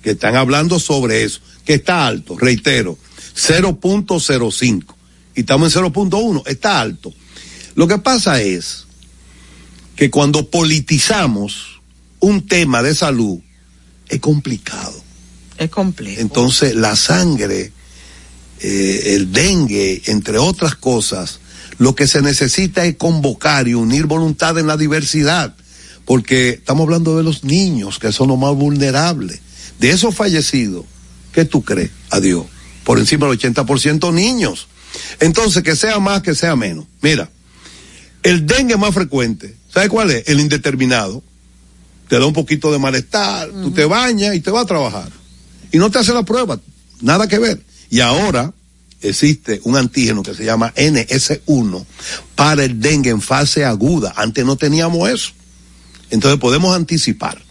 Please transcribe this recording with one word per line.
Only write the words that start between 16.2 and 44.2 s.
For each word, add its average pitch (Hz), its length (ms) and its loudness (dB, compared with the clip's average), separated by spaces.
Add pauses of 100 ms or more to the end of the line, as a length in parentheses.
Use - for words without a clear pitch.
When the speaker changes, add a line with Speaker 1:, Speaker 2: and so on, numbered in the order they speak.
Speaker 1:
la 110 220 0
sangre, 120 720 0 (880)
eh, 98 420 -2 (140)
el 95 160 0
dengue, 110 760 0
entre 107 300 -2
otras 160 380 0
cosas, 104 640 -4 (380)
lo 127 180 4
que 143 120 2
se 147 140 2
necesita 143 640 0
es 165 120 0
convocar 143 720 0
y 120 40 2
unir 120 320 2
voluntad 160 540 0
en 156 80 0
la 151 80 0
diversidad, 151 800 0 (480)
porque 127 460 2
estamos 135 340 0
hablando 160 320 2
de 160 80 2
los 160 220 -2
niños, 143 540 0
que 110 120 -2
son 131 180 2
los 131 80 2
más 139 160 2
vulnerables. 139 840 0 (400)
De 127 120 2
esos 190 220 2
fallecidos, 135 680 -2 (480)
¿qué 165 140 2
tú 143 180 0
crees? 90 280 -2 (180)
Adiós. 92 360 0 (380)
Por 117 140 4
encima 143 300 2
del 131 80 2
ochenta 123 320 0
por 139 120 2
ciento 156 320 0
niños. 185 560 0 (520)
Entonces, 175 420 2
que 160 140 0
sea 214 240 0
más, 196 240 0
que 233 100 0
sea 170 220 0
menos. 90 300 -4 (160)
Mira, 143 280 0 (960)
el 175 240 2
dengue 240 300 2
más 202 180 0
frecuente, 123 600 -4 (160)
¿sabe 196 180 2
cuál 214 200 0
es? 117 180 -2
El 147 120 4
indeterminado. 131 840 -2 (840)
Te 120 100 2
da 127 80 2
un 156 80 0
poquito 151 380 -2
de 143 80 0
malestar, 175 720 -4
tú 196 160 -12
Speaker 2:
Ujú. 175 40 -4
Speaker 1:
te 151 140 2
bañas 208 500 0